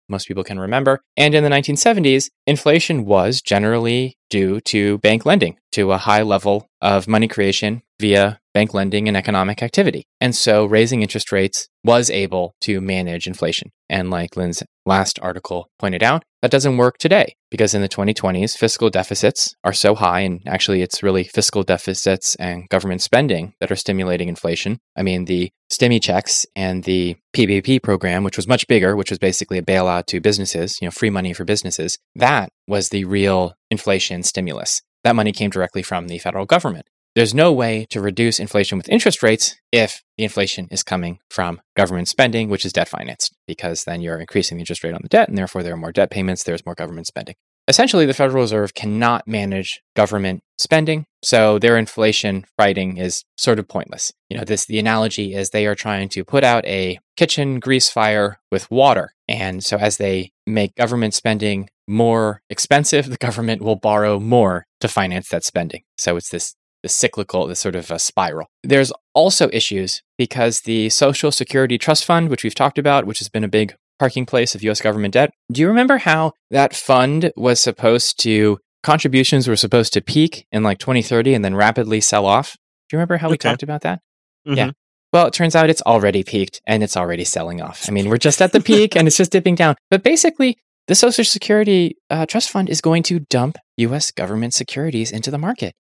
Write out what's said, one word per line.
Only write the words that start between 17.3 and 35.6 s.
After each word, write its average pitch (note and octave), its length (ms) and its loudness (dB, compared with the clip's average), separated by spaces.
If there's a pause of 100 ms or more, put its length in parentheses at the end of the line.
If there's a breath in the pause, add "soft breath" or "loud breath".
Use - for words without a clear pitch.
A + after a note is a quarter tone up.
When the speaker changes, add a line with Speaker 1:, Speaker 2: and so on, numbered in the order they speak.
Speaker 1:
because G#2+ 240 2
in G2+ 80 0
the G2 60 0
twenty G#2 260 -2
twenties, F#2+ 400 -2
fiscal A2+ 360 0
deficits - 760 -2
are G2 80 0
so G#2 220 2
high, F#2 260 0
and F2+ 260 -4
actually F#2 360 0
it's - 200 -6
really F#2+ 220 0
fiscal - 380 -2
deficits F#2 760 -2
and F2+ 320 -8
government F#2 340 -2
spending G#2+ 580 0
that F#2+ 120 -4
are F#2+ 40 -6
stimulating F2+ 520 -2
inflation. E2+ 500 -6 (180)
I F#2 60 -6
mean, F#2 220 -2
the F2+ 260 -2 (220)
stimmy A#2+ 280 2
checks - 540 -2
and F#2 300 -4
the F2+ 320 -2 (160)
P A#2+ 140 2
P G2 140 0
P C3 200 0
program, F#2 420 -2
which G2 140 -4
was F#2 100 -6
much B2 220 0
bigger, G2+ 260 4
which G2 160 -4
was F#2 80 -6
basically F#2 400 -2
a F2+ 40 -6
bailout F#2 440 0
to F2+ 140 -4
businesses, F#2+ 600 -2
you F#2 60 -6
know, E2+ 60 -8
free A2+ 180 -2
money F#2 220 -4
for F2+ 120 -10
businesses, F2+ 540 -4 (160)
that A#2+ 360 0 (180)
was G2+ 220 -2
the G2 140 -4
real F#2 500 0 (160)
inflation F#2+ 520 -2
stimulus. E2 600 -6 (220)
That A#2 120 4
money G#2+ 160 2
came G2+ 180 -2
directly F#2 320 -4